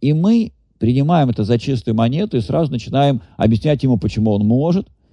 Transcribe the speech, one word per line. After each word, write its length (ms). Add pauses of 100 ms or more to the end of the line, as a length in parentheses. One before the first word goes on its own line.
И 140
мы 380 (260)
принимаем 500
это 160
за 140
чистую 360
монету 440
и 20
сразу 320
начинаем 480 (160)
объяснять 460
ему, 160
почему 320
он 160
может, 420 (240)